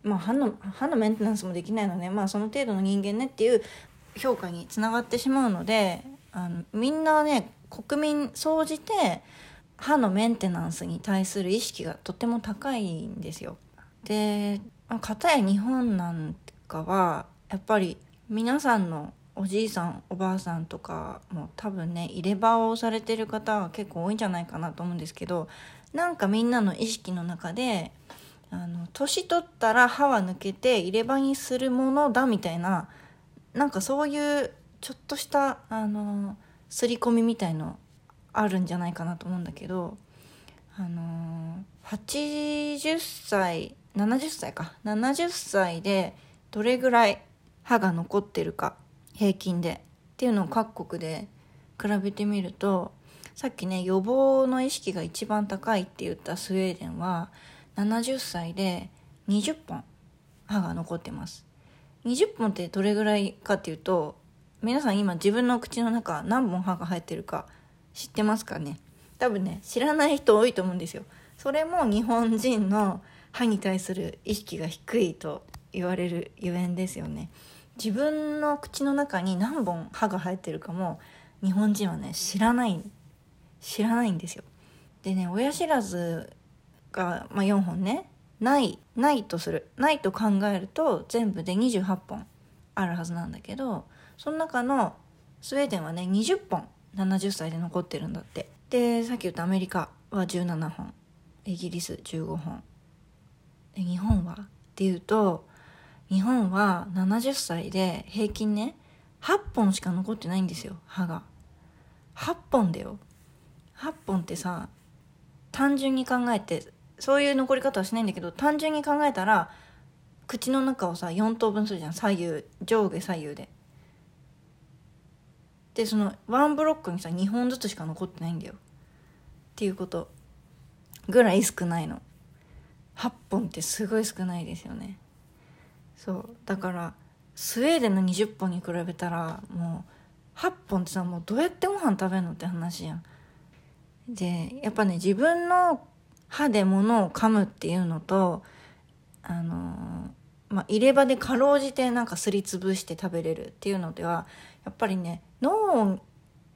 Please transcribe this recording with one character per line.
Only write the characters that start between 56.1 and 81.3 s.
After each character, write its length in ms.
っ 20
た 200
ス 180
ウ 20
ェ 180
ー 40
デ 80
ン 120
は、 320
七 260
十 160
歳 360
で 360
二 140
十 120
本 300
歯 140
が 140
残 220
っ 20
て 140
ま 160
す。 180
二 120
十 100
本 140
っ 20
て 160
ど 140
れ 120
ぐ 100
ら 120
い 180
か 200
っ 80
て 80
い 40
う 20
と、 400
皆 180
さ 100
ん 80
今 160
自 160
分 160
の 140
口 220
の 80
中 320
何 260
本 140
歯 140
が 100
生 100
え 40
て 140
る 80
か 240
知 140
っ 40
て 120
ま 140
す 80
か 140
ね？ 220
多 120
分 140
ね、 180
知 180
ら 120
な 140
い 100
人 220
多 80
い 60
と 100
思 100
う 20
ん 40
で 80
す 100
よ。 80
そ 160
れ 120
も 200
日 200
本 320
人 320
の 320
歯 120
に 140
対 200
す 160
る 300
意 100
識 240
が 80
低 320
い 160
と 300
言 140
わ 100
れ 120
る 300
ゆ 160
え 120
ん 80
で 140
す 100
よ 80
ね。 240
自 140
分 500
の 160
口 280
の 100
中 260
に 160
何 280
本 280
歯 140
が 140
生 120
え 40
て 160
る 80
か 120
も 280